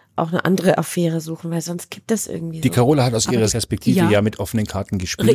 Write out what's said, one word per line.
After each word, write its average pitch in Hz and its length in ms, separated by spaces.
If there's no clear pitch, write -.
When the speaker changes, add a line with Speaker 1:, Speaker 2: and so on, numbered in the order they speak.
Speaker 1:
auch 165 140
eine 170 160
andere 180 320
Affäre 165 460
suchen, 160 280
weil 165 120
sonst 175 280
kippt - 200
das 214 160
irgendwie 160 340
Speaker 2:
Die 127 80
Speaker 1:
so. - 60
Speaker 2:
Carola 127 300
hat 120 100
aus 107 120
Speaker 3:
Aber 127 120
Speaker 2:
ihrer 110 80
Speaker 3:
die 101 60
Speaker 2:
Perspektive 113 440
Speaker 3:
Ja. 139 140
Speaker 2:
ja 101 100
mit 107 200
offenen 104 260
Karten 98 320
gespielt. 110 360